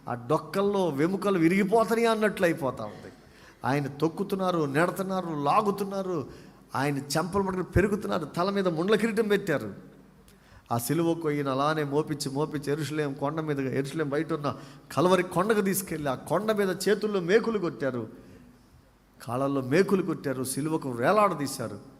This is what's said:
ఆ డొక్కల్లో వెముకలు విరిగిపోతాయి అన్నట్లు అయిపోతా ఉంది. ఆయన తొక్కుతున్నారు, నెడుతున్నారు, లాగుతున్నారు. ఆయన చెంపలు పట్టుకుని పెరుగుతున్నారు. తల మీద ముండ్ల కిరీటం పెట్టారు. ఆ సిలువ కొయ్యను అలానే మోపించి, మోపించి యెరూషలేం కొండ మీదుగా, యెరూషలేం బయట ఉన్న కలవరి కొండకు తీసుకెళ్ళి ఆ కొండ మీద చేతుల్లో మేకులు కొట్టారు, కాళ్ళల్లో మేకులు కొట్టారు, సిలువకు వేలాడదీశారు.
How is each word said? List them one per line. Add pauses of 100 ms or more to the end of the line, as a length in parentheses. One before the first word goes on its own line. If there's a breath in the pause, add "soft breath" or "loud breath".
ఆ
డొక్కల్లో
వెముకలు
విరిగిపోతాయి
అన్నట్లు
అయిపోతా
ఉంది. (520 loud breath)
ఆయన
తొక్కుతున్నారు,
నెడుతున్నారు,
లాగుతున్నారు. (480 loud breath)
ఆయన
చెంపలు
పట్టుకుని
పెరుగుతున్నారు.
తల
మీద
ముండ్ల
కిరీటం
పెట్టారు. (800 soft breath)
ఆ
సిలువ
కొయ్యను
అలానే
మోపించి,
మోపించి
యెరూషలేం
కొండ
మీదుగా,
యెరూషలేం
బయట
ఉన్న (340 loud breath)
కలవరి
కొండకు
తీసుకెళ్ళి
ఆ
కొండ
మీద (140)
చేతుల్లో
మేకులు
కొట్టారు, (1200 loud breath)
కాళ్ళల్లో
మేకులు
కొట్టారు,
సిలువకు
వేలాడదీశారు. (200)